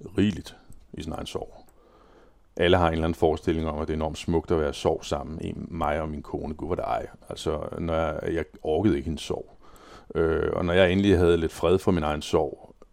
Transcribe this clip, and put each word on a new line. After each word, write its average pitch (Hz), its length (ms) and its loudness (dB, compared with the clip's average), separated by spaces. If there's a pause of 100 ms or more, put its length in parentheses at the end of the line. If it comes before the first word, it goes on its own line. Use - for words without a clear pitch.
(180)
rigeligt 92 380 0 (360)
i - 100 -12
sin 80 100 -8
egen - 140 -8
sorg. - 320 -10 (1000)
Alle 87 200 4
har 90 100 4
en 82 60 2
eller 80 120 0
anden 82 140 0
forestilling 80 500 0
om, 73 100 -4
at 78 100 -4
det 80 40 -4
er 78 40 -2
enormt 78 220 -4
smukt 82 320 -2
at 85 80 2
være 71 160 0
sorg - 300 0
sammen. 73 360 -6
En, 82 300 -8
mig 78 300 -2
og 80 80 -4
min 73 140 -8
kone, - 320 -8
gud, 78 140 -10
hvor 87 60 -4
det - 100 -4
ej. - 220 -4 (220)
Altså, 78 400 -6 (100)
når 82 160 -2
jeg, 80 260 -2 (140)
jeg 80 100 -2 (180)
orkede 82 340 2
ikke 69 80 -4
hendes 76 180 -6
sorg. - 360 -8 (560)
Øh, 80 380 2
og 82 120 0
når 87 80 0
jeg 90 200 6
endelig 98 260 6
havde 85 180 6
lidt 80 160 -2
fred 87 260 4
for - 120 0
min 85 120 2
egen 76 200 -2
sorg, - 520 -2 (180)